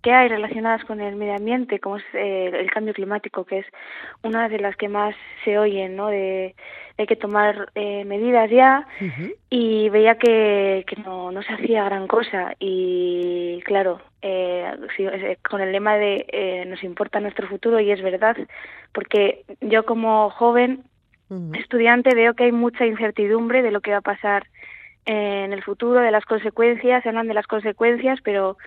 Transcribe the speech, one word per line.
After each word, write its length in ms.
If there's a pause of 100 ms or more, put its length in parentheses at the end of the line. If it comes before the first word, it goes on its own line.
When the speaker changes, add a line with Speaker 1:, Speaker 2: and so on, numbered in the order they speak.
Speaker 1:
que 100
hay 160
relacionadas 580
con 140
el 140
medio 200
ambiente, 440
como 200
es, 60 (100)
eh, 440
el 120
cambio 240
climático, 500
que 140
es 80 (580)
una 240
de 100
las 180
que 120
más 260 (300)
se 140
oyen, 360
¿no? 140
De, 80
de 880
hay 40
que 100
tomar, 580
eh, 320
medidas 440
ya, 380 (100)
Speaker 2:
Ujú. 320 (200)
Speaker 1:
y 400
veía 260
que, 720
que 140
no, 280
no 120
se 100
hacía 320
gran 240
cosa. 500
Y, 1080
claro, 340 (220)
eh, 500 (240)
sí, 80
eh, 340 (100)
con 120
el 100
lema 260
de, 360
eh, 340
"Nos 160
importa 380
nuestro 260
futuro", 320
y 140
es 100
verdad, 340 (560)
porque 520 (160)
yo 240
como 460
joven 540 (460)
Speaker 2:
Ujú. 240
Speaker 1:
estudiante 600
veo 180
que 120
hay 80
mucha 340
incertidumbre 760
de 80
lo 120
que 80
va 80
a 20
pasar, 460 (580)
eh, 400
en 80
el 100
futuro, 380
de 100
las 140
consecuencias, 800
se 80
hablan 180
de 60
las 120
consecuencias, 800
pero 320 (100)